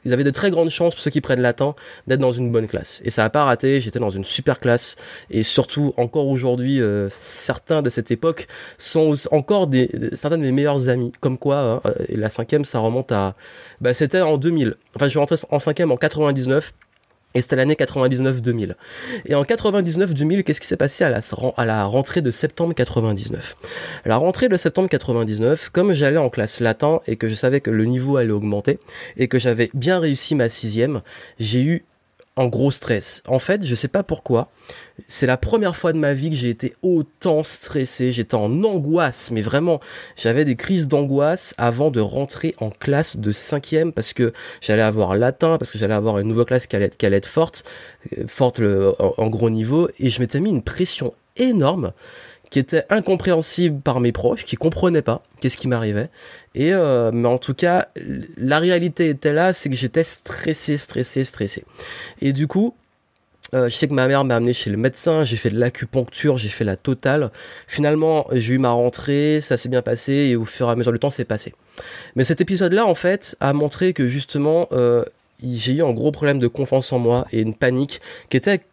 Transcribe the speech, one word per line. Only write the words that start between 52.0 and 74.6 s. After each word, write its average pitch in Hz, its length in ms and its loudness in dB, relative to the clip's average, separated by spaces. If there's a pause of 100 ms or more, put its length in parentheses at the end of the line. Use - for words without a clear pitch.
qui - 100 0
était 143 320 2
incompréhensible 175 880 2
par 127 200 0
mes 120 100 4
proches, - 340 -2
qui - 120 -6
comprenaient 165 460 2
pas 117 200 -2 (180)
qu'est-ce 127 160 0
qui - 120 -6
m'arrivait. 113 400 0 (480)
Et, 160 180 2
euh, 127 400 4
mais 120 140 2
en 127 100 4
tout 135 160 -4
cas, 175 400 2
l-, - 320 -8 (100)
la 131 220 0
réalité 175 500 2
était 147 240 0
là, 175 200 2
c'est 180 160 -2
que 131 80 -2
j'étais 131 260 0
stressé, - 760 -4
stressé, - 460 -2
stressé. - 420 -6 (560)
Et 139 120 2
du 143 160 0
coup, 214 260 0 (800)
euh, 127 140 4
je 120 80 -4
sais 156 100 0
que 139 80 -2
ma 127 140 4
mère 139 160 4
m'a 127 100 2
amené 117 180 2
chez - 160 -4
le 104 80 0
médecin, 147 460 0
j'ai 117 140 0
fait 113 140 0
de 110 100 -2
l'acupuncture, 127 800 -2
j'ai 107 100 -4
fait - 160 -4
la 98 100 0
totale. 135 560 -2 (380)
Finalement, 156 640 2
j'ai 123 220 2
eu 131 40 2
ma 127 140 2
rentrée, 143 680 2
ça 135 160 0
s'est 120 120 -4
bien 123 140 0
passé, 120 300 -2
et 139 220 2
au 113 100 0
fur 120 240 -2
et 120 40 2
à - 20 2
mesure 120 160 0
du 117 80 0
temps, 143 100 0
c'est 131 160 -2
passé. - 300 -6 (640)
Mais 127 80 4
cet 165 160 2
épisode-là, 185 440 2
en 185 120 2
fait, 190 420 -2
a 139 140 0
montré 151 400 0
que 131 160 0
justement, 147 640 0